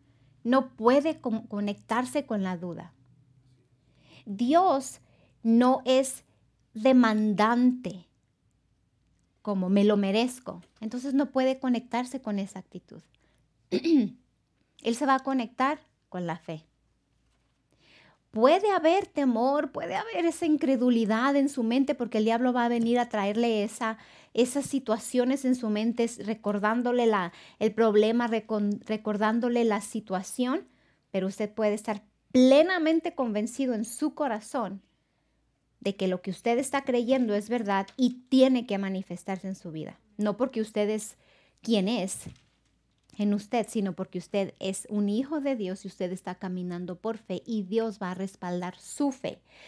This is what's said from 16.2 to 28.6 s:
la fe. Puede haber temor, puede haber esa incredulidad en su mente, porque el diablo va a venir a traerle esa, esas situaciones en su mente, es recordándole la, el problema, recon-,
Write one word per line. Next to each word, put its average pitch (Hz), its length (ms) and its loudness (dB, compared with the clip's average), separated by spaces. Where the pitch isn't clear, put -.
la 170 100 -6
fe. 160 300 -14
Puede 339 380 4
haber 349 340 2
temor, 269 680 0
puede - 240 -6
haber 392 300 -2
esa 330 220 0
incredulidad 247 880 2
en 277 140 4
su 262 120 -4
mente, 254 320 2
porque 240 240 -4
el 214 80 2
diablo 240 260 2
va 240 140 0
a 240 40 0
venir 233 280 2
a 240 100 2
traerle 214 560 0
esa, 220 360 -4
esas 247 320 0
situaciones 254 800 0
en 254 100 4
su 240 140 -4
mente, 226 340 0
es 233 220 -6
recordándole 226 800 0
la, 196 260 2
el 214 140 0
problema, 226 540 4
recon-, 214 600 -2